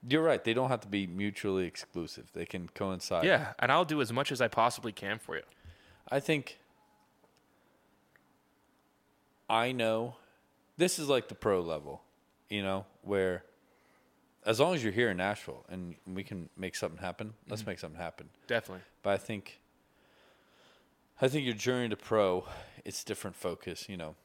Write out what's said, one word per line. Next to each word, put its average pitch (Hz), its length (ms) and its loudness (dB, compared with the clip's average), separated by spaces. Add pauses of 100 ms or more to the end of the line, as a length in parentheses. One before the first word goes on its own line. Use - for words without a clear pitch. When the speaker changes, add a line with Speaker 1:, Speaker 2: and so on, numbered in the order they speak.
Speaker 1:
you're 151 160 4
right. 147 180 6
They 113 120 2
don't 131 160 2
have 123 120 2
to - 60 -14
be 98 180 0
mutually 95 600 0
exclusive. - 680 -8
They 85 120 -6
can 87 240 -8
coincide. 92 560 -2
Speaker 2:
Yeah, 160 340 2
and 123 140 4
I'll 170 120 6
do 151 160 -2
as 117 120 0
much 131 180 0
as 127 100 -4
I 120 60 4
possibly 117 460 2
can 101 260 -4
for - 160 -10
you. - 80 -6 (640)
Speaker 1:
I 135 120 2
think 147 380 0 (3000)
I 117 220 4
know 117 440 2 (600)
this 180 220 2
is 147 100 -4
like 131 180 4
the - 80 -10
pro 98 260 4
level, 76 400 -4 (480)
you 101 140 -2
know, 95 220 -2 (160)
where 95 420 0 (1040)
as 113 140 2
long 170 140 6
as 147 100 0
you're 107 100 0
here 117 180 4
in 90 60 -2
Nashville 95 520 -4
and 87 260 -10 (120)
we 92 160 -8
can 87 340 -10
make 92 180 -6
something 82 240 -4
happen, 98 340 -8 (160)
let's 107 120 -6
Speaker 2:
Mm-hmm. 104 100 -6
Speaker 1:
make 90 80 -8
something 80 200 -12
happen. 85 300 -10 (180)
Speaker 2:
Definitely. 98 360 -2 (200)
Speaker 1:
But 98 80 2
I 98 60 4
think, - 420 -8 (1600)
I 131 60 4
think 139 180 2
your 123 80 2
journey 123 360 0
to 107 80 -2
pro, 95 480 4 (400)
it's - 180 -8
different 98 320 -6
focus, 87 540 -6
you 98 80 -8
know. 78 280 -10